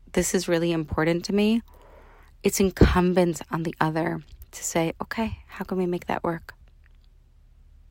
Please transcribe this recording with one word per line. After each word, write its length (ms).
"This 220
is 140
really 240
important 540
to 80
me," 280
it's 180
incumbent 880
on 140
the 160
other 420
to 120
say, 280
"Okay, 460
how 160
can 140
we 80
make 220
that 160
work?" 300